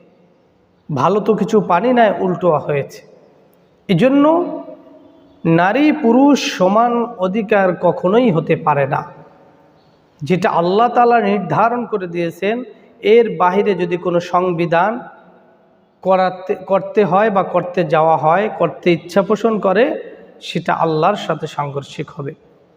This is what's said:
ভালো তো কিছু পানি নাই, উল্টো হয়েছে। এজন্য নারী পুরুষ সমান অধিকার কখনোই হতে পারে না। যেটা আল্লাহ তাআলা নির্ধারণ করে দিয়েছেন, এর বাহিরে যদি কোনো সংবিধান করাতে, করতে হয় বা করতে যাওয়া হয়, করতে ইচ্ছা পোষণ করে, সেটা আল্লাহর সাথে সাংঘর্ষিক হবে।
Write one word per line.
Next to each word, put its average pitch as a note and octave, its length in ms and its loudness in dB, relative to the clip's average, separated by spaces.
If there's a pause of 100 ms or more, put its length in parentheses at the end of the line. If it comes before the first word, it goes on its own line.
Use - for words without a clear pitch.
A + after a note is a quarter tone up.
(960)
ভালো E3 240 0
তো G#3 140 0
কিছু G3+ 280 0
পানি F3+ 320 0
নাই, A3+ 260 4
উল্টো F3+ 380 0
হয়েছে। C#3+ 440 -6 (880)
এজন্য C#4 600 2 (1000)
নারী G3 460 4
পুরুষ C4 680 2
সমান A3+ 480 2
অধিকার G3 680 -2
কখনোই F#3+ 560 2
হতে D#3+ 240 0
পারে C#3+ 320 0
না। - 240 -6 (1080)
যেটা F3 280 0
আল্লাহ F#3 380 2
তাআলা A#3+ 340 2
নির্ধারণ G3+ 640 0
করে F#3 220 -6
দিয়েছেন, F3 560 -4 (360)
এর G#3+ 380 4
বাহিরে F#3+ 380 2
যদি F3 220 -4
কোনো F3 220 -2
সংবিধান F3 800 0 (1000)
করাতে, F#3 540 0
করতে G3 480 -2
হয় G3 260 2
বা G3 140 0
করতে F3+ 400 -2
যাওয়া D#3+ 340 2
হয়, E3+ 400 0
করতে E3 340 -2
ইচ্ছা E3+ 300 -2
পোষণ G#3+ 380 0
করে, G#3+ 540 -2 (260)
সেটা E3+ 340 -4
আল্লাহর D#3+ 420 0
সাথে D#3+ 320 -6
সাংঘর্ষিক C#3+ 640 -10
হবে। C#3 240 -12 (440)